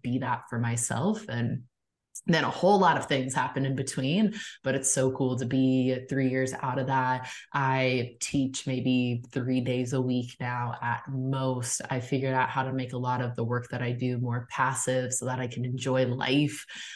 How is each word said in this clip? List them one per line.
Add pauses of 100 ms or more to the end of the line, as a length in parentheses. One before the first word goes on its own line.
be
that
for
myself.
And (640)
then
a
whole
lot
of
things
happened
in
between, (300)
but
it's
so
cool
to
be (140)
three
years
out
of
that. (240)
I
teach
maybe
three
days
a
week
now
at
most.
I
figured
out
how
to
make
a
lot
of
the
work
that
I
do
more
passive
so
that
I
can
enjoy
life. (320)